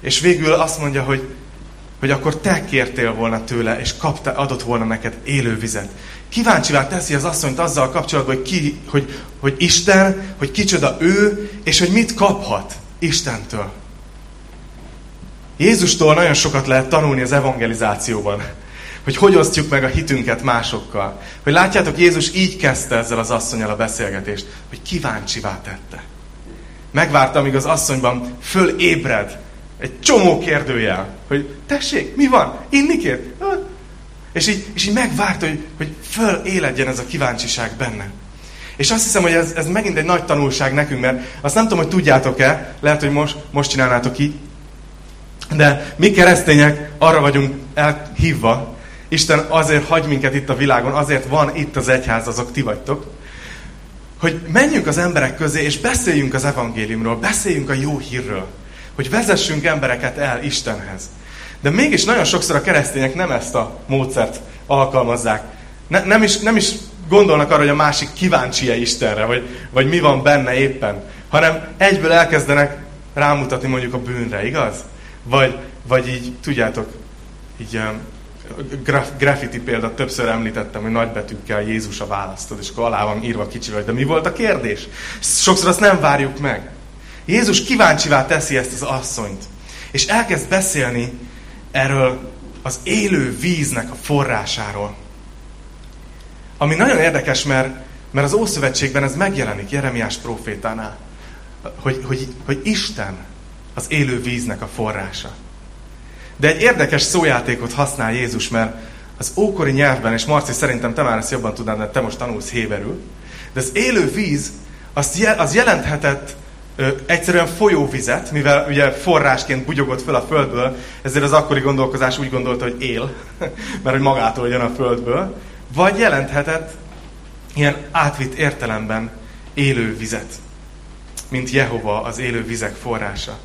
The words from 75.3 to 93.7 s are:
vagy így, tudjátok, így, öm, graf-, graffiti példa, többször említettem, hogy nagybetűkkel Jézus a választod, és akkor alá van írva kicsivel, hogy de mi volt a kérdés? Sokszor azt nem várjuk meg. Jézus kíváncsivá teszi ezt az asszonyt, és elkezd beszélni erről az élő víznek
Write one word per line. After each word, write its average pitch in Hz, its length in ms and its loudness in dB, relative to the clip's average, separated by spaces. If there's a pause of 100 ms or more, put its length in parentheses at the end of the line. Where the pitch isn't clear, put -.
vagy 123 220 2
így, 123 320 -6
tudjátok, 117 520 -2 (680)
így, 110 160 -10
öm, 110 240 -4 (840)
graf-, 139 340 0
graffiti 131 420 0
példa, 113 340 -4
többször 123 340 -2
említettem, 110 540 -4
hogy 110 80 -4
nagybetűkkel 110 720 -2
Jézus 107 380 -6
a 104 60 -6
választod, 98 540 -8
és 95 80 -10
akkor 117 160 -4
alá 107 200 0
van 107 180 -4
írva 104 260 -4
kicsivel, 110 300 -8
hogy 104 80 -6
de 117 60 -2
mi 131 120 0
volt 160 220 0
a 170 60 -2
kérdés? 139 560 -2 (300)
Sokszor 185 500 2
azt 180 120 2
nem 196 200 6
várjuk 139 380 2
meg. 131 320 -4 (540)
Jézus 208 380 2
kíváncsivá 156 640 4
teszi 147 300 0
ezt 127 160 -2
az 113 100 -8
asszonyt, 123 600 -6 (460)
és - 160 -2
elkezd 196 420 0
beszélni 127 720 0 (520)
erről 135 640 2 (300)
az 131 200 -8
élő 185 580 0
víznek 139 500 -2